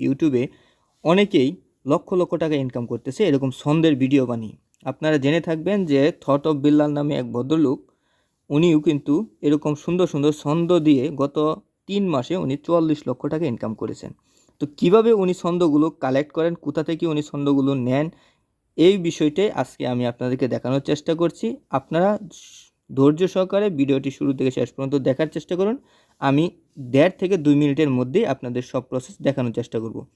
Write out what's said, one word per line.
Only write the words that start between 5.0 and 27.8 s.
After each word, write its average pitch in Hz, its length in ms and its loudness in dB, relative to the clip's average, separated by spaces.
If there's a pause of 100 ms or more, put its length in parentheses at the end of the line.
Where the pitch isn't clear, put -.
জেনে 143 220 2
থাকবেন 175 460 -2
যে 143 260 2 (100)
Thought 139 260 0
of 156 60 2
বিল্লাল 147 380 2
নামে 147 220 -4
এক 127 180 -6
ভদ্রলোক, 135 600 -2 (560)
উনিও 156 320 4
কিন্তু 151 480 0 (120)
এরকম 147 340 0
সুন্দর 175 320 -2
সুন্দর 147 260 0
ছন্দ 165 460 0
দিয়ে 151 320 2
গত 151 520 -2 (240)
তিন 196 220 -2
মাসে 151 280 -2
উনি 143 200 -2
চুয়াল্লিশ 160 520 0
লক্ষ 127 180 -6
টাকা 156 200 -4
ইনকাম 113 280 -6
করেছেন। 110 380 -10 (460)
তো 147 80 -4
কিভাবে 220 460 4
উনি 185 220 2
ছন্দগুলো 165 560 0
কালেক্ট 135 420 -2
করেন, 170 220 -2
কোথা 156 280 -6
থেকে 165 240 -4
উনি 151 160 -2
ছন্দগুলো 143 520 0
নেন, 131 360 -2 (680)
এই 190 220 6
বিষয়টাই 165 520 0
আজকে - 360 -6
আমি 123 200 -2
আপনাদেরকে 127 420 -2
দেখানোর 120 320 -2
চেষ্টা 151 340 -2
করছি। 170 420 -2 (140)
আপনারা 175 480 0 (760)
ধৈর্য 151 360 4
সহকারে 190 420 0
ভিডিওটি 135 400 0
শুরু 139 220 -2
থেকে 131 180 -2
শেষ 127 220 -4
পর্যন্ত 135 220 -4
দেখার 139 320 0
চেষ্টা 160 300 -8
করুন। 202 200 0 (420)
আমি 139 320 0 (280)
দেড় 135 400 2
থেকে 190 180 0
দুই 147 180 2
মিনিটের 147 360 2